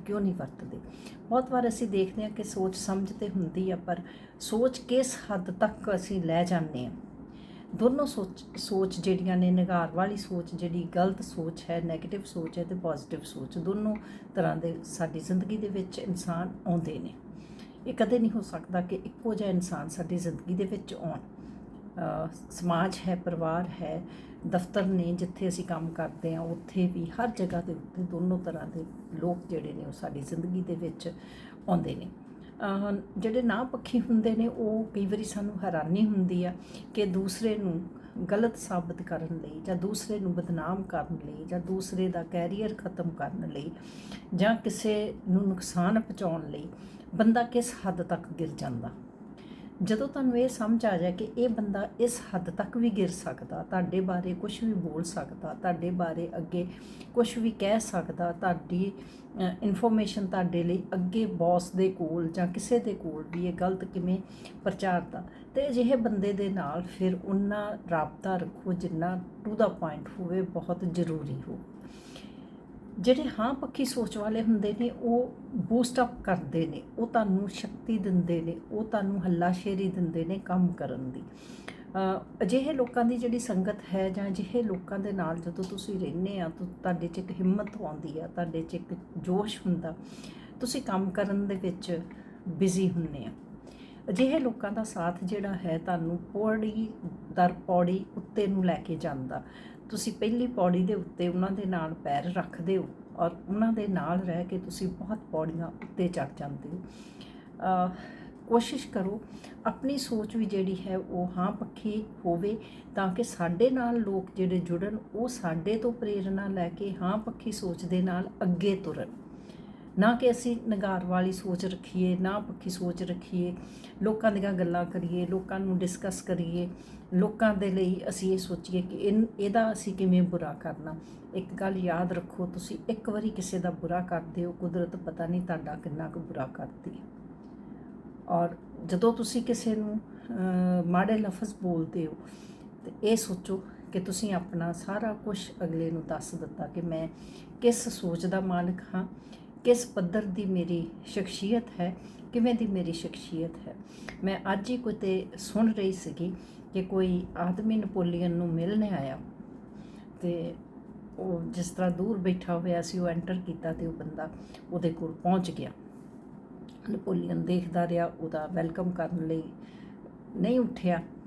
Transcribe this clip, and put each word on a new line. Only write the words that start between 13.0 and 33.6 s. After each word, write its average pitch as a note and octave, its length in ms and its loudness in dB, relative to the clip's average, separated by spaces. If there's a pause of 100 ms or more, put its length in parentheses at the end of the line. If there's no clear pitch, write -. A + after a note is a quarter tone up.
ਸੋਚ, - 380 -8
ਦੋਨੋਂ G#3 380 0 (400)
ਤਰ੍ਹਾਂ D#3+ 220 2
ਦੇ E3 260 -2
ਸਾਡੀ D#3+ 360 -4
ਜ਼ਿੰਦਗੀ F#3+ 380 0
ਦੇ G3+ 100 -2
ਵਿੱਚ F#3 320 -4
ਇਨਸਾਨ F3 500 -2 (180)
ਆਉਂਦੇ E3+ 320 2
ਨੇ। - 140 -8 (760)
ਇਹ B3 60 -4
ਕਦੇ A3+ 260 6
ਨਹੀਂ A3+ 120 6
ਹੋ F#3+ 100 0
ਸਕਦਾ F3+ 400 -2
ਕਿ F3+ 140 -2
ਇੱਕੋ - 380 -4
ਜਿਹਾ G3+ 160 0
ਇਨਸਾਨ E3+ 400 0
ਸਾਡੀ F3 280 -2
ਜ਼ਿੰਦਗੀ E3+ 360 -2
ਦੇ F#3+ 120 2
ਵਿੱਚ G3 280 -6
ਆਉਣ। E3 260 -4 (800)
ਅਹ, D#3+ 300 -2 (240)
ਸਮਾਜ F3 460 2 (100)
ਹੈ, F3+ 80 2
ਪਰਿਵਾਰ E3+ 540 0 (120)
ਹੈ, D#3+ 200 -4 (460)
ਦਫ਼ਤਰ F#3 380 2
ਨੇ, F3+ 280 2
ਜਿੱਥੇ F3 340 -2
ਅਸੀਂ F3+ 160 0
ਕੰਮ E3 260 -2
ਕਰਦੇ D#3+ 460 -4
ਹਾਂ, E3 60 -2
ਉੱਥੇ E3+ 460 0
ਵੀ F3 180 0
ਹਰ A#3 320 0
ਜਗ੍ਹਾ F3 240 0
ਦੇ F3 120 -4
ਉੱਤੇ - 300 -6
ਦੋਨੋਂ F3+ 360 2
ਤਰ੍ਹਾਂ D#3 280 -6
ਦੇ D#3+ 180 -6 (360)
ਲੋਕ F3+ 160 0 (120)
ਜਿਹੜੇ D3+ 240 -4
ਨੇ, D3 120 -8
ਉਹ C#3+ 60 -8
ਸਾਡੀ C#3+ 300 -8
ਜ਼ਿੰਦਗੀ F3+ 400 -2
ਦੇ F3 140 -2
ਵਿੱਚ E3 380 -6 (560)
ਆਉਂਦੇ - 260 2
ਨੇ। - 100 -8
ਅਹ, - 920 -4 (200)
ਜਿਹੜੇ A3+ 240 2
ਨਾ A#3 220 4